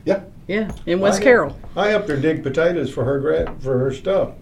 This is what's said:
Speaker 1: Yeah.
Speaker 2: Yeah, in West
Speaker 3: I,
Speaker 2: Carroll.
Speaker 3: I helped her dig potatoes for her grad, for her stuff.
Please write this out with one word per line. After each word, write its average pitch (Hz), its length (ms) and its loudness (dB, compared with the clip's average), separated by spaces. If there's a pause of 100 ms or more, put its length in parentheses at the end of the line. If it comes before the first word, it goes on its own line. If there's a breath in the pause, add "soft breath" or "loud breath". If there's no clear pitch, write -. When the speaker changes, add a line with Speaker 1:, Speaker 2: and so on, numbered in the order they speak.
Speaker 1:
Yeah. 196 200 0 (240)
Speaker 2:
Yeah, 208 220 -2 (160)
in 175 140 0
West 196 220 2
Speaker 3:
I, - 20 -2
Speaker 2:
Carroll. 214 320 4 (220)
Speaker 3:
I 196 120 2
helped 214 200 0
her 143 80 0
dig 151 260 0
potatoes 160 480 0
for 123 140 -4
her 139 140 0
grad, 156 440 -2
for 104 140 0
her 131 160 0
stuff. - 380 0 (100)